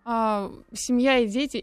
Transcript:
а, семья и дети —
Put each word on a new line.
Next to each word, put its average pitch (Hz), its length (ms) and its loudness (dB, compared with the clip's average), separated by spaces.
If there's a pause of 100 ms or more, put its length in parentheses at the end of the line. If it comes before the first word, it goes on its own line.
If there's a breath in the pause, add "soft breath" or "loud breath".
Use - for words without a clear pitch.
а, 220 480 -2 (220)
семья 247 460 2
и 233 80 2
дети — 247 360 -2